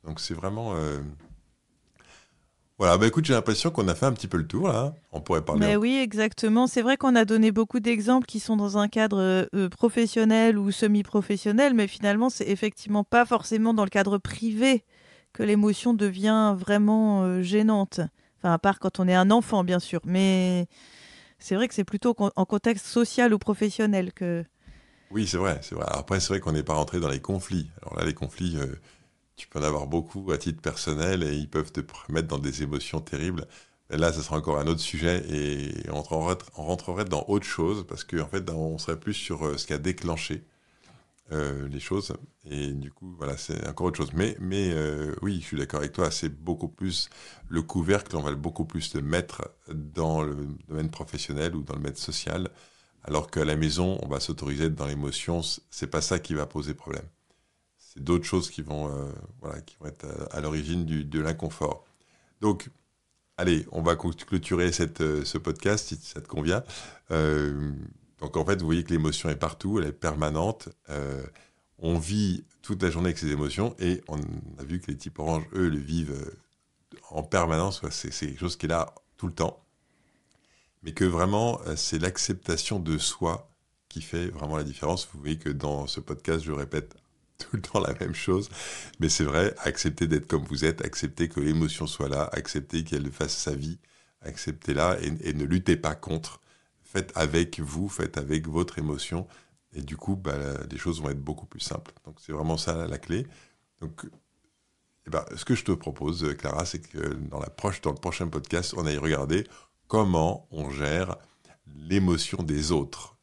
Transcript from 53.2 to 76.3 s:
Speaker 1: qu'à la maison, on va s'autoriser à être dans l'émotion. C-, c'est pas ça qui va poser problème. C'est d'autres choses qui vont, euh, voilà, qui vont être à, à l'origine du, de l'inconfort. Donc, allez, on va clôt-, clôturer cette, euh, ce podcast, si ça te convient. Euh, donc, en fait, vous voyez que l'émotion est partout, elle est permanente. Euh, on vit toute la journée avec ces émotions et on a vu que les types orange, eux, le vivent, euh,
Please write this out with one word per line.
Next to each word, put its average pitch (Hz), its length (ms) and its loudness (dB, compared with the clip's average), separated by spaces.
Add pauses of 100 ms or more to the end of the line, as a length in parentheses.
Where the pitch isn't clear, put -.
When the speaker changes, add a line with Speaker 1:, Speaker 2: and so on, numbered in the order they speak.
Speaker 1:
qu'à 78 140 0
la 76 120 2
maison, 80 460 0
on 71 60 -8
va 69 120 -4
s'autoriser 71 440 -4
à - 20 2
être 78 80 0
dans 73 120 -4
l'émotion. 71 560 -4
C-, - 180 -6 (100)
c'est - 180 -8
pas 78 140 0
ça 87 160 0
qui 82 160 -4
va 73 120 -2
poser 73 280 -6
problème. 71 300 -10 (720)
C'est - 260 -18
d'autres 85 220 2
choses 90 260 -2
qui 78 120 -10
vont, 76 260 -6
euh, 71 220 -6 (300)
voilà, 76 200 -10
qui - 200 -20
vont 76 60 -14
être 76 200 -14 (260)
à, - 40 -8
à 76 40 -4
l'origine 78 460 -2
du, 78 180 -2
de 73 160 -2
l'inconfort. 80 640 -4 (560)
Donc, 104 300 0 (640)
allez, 87 360 2
on 82 100 -4
va 85 140 4
clôt-, 87 160 -4
clôturer 87 600 0
cette, 80 280 -2
euh, 76 240 0
ce - 140 -6
podcast, 95 500 -2
si - 80 -8
ça - 240 -14
te - 80 -20
convient. 87 340 0 (480)
Euh, 73 640 0 (480)
donc, 76 160 -6
en 78 100 2
fait, 98 140 2
vous 82 60 -2
voyez 82 180 2
que - 60 -8
l'émotion 78 380 0
est 73 80 0
partout, 95 440 -2
elle 78 80 -2
est 73 40 -6
permanente. 78 760 -2 (220)
Euh, 69 320 -6 (560)
on 82 200 0
vit 92 460 0 (180)
toute 95 200 -4
la 90 80 4
journée 85 180 0
avec 80 100 -2
ces 76 140 -2
émotions 73 480 -2
et 90 260 0
on 76 100 -8 (420)
a 69 60 -10
vu 82 140 -6
que - 120 -10
les 71 60 -6
types - 220 -12
orange, 78 240 0 (120)
eux, 92 140 4
le 76 100 2
vivent, 73 340 -2
euh, 71 180 -8 (800)